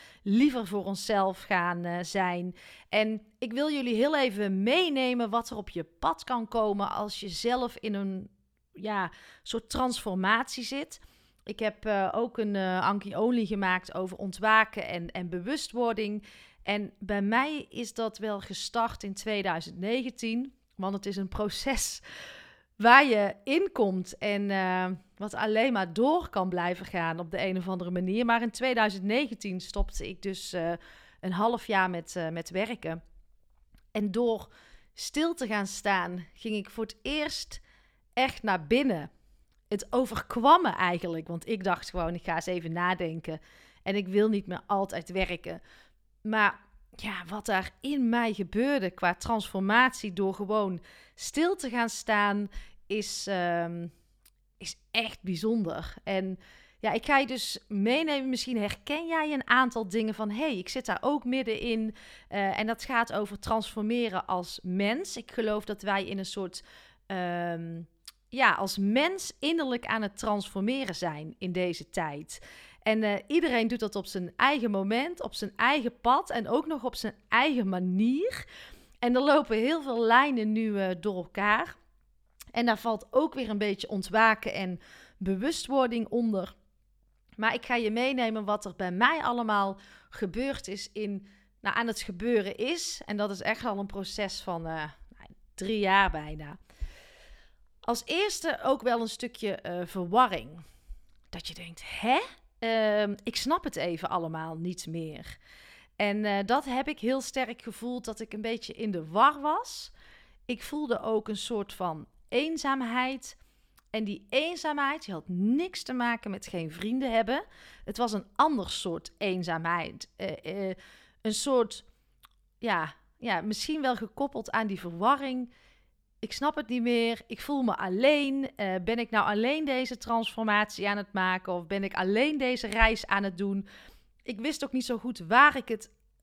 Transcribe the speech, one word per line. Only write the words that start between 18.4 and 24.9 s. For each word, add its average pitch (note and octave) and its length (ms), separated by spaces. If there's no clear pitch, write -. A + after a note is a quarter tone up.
in G3 100
tweeduizend F#3+ 640
negentien, A#3+ 760
want G3 180
het G3+ 120
is G3+ 100
een F#3+ 120
proces - 720
waar B3 240
je G#3 380
in F4 300
komt F#3+ 440
en, G3+ 320
eh, F#3 360